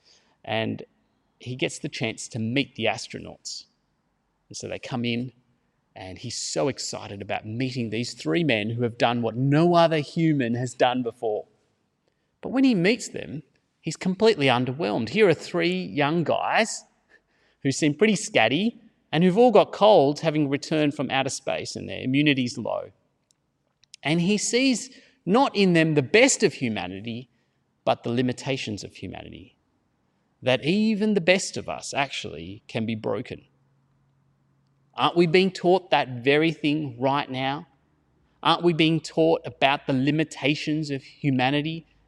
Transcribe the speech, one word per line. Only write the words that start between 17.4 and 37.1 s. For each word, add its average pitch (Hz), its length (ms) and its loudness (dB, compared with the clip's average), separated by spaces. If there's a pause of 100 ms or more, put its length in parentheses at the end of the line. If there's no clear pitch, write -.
who 135 80 0
seem 147 220 0
pretty 214 220 4
scatty 143 640 0 (320)
and 156 120 2
who've 185 140 4
all 247 140 8
got 190 220 6
colds, 156 480 4
having 151 280 0
returned 147 440 0
from - 180 -4
outer 135 180 0
space, - 460 -6
and 98 140 -10
their 95 120 -10
immunity's 131 560 0
low. 98 340 -6 (1080)
And 165 200 0
he 202 160 2
sees 254 520 0 (360)
not 240 300 4
in 190 180 4
them 160 220 4
the 147 60 4
best 220 400 4
of 196 120 2
humanity, 110 760 -6 (540)
but 120 200 -2
the 120 80 -4
limitations 123 720 -4
of 95 100 -18
humanity. 82 600 -16 (840)
That 120 220 0
even 214 520 0
the 196 60 0
best 185 360 0
of 98 100 -10
us - 280 -10
actually 98 720 -8
can 113 180 -6
be 113 80 -4
broken. 110 520 -6 (1500)
Aren't 147 240 0
we 175 80 6
being 185 240 4
taught 180 400 0
that 127 340 0
very 151 280 4
thing 147 480 -2
right 135 300 0